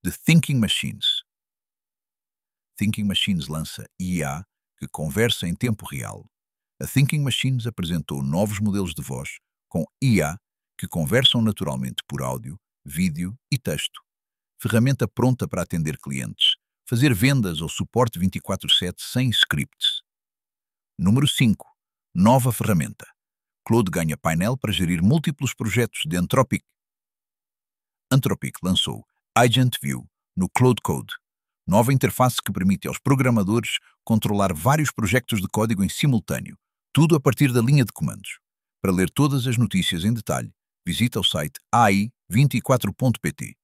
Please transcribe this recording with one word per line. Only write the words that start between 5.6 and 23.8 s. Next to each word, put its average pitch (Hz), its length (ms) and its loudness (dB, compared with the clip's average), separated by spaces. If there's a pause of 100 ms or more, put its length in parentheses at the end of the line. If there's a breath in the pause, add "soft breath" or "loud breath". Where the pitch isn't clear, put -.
real. 50 440 -12 (520)
A - 60 -8
Thinking - 320 0
Machines 127 480 -4
apresentou 80 560 -6
novos 95 380 -2
modelos 98 320 -2
de - 80 -10
voz 67 380 -12 (280)
com 82 180 -4 (160)
I 113 200 4
A 76 160 -4 (400)
que - 100 -10
conversam 107 540 0
naturalmente 65 640 -4
por 67 140 -8
áudio, 64 360 -8 (280)
vídeo 92 520 -4 (140)
e 139 80 -2
texto. - 420 -8 (600)
Ferramenta 117 440 2
pronta 123 400 0
para 87 160 -6
atender 78 360 -4
clientes, 65 580 -2 (320)
fazer 127 260 2
vendas 104 460 0
ou 80 80 -6
suporte 113 500 -2
vinte 92 200 -2
e - 20 -6
quatro 92 300 -8
sete - 340 -2
sem 127 260 -2
scripts. - 720 -2 (960)
Número 120 300 2
cinco. - 400 0 (480)
Nova 120 380 4
ferramenta. 78 520 -2 (640)
Claude 113 240 2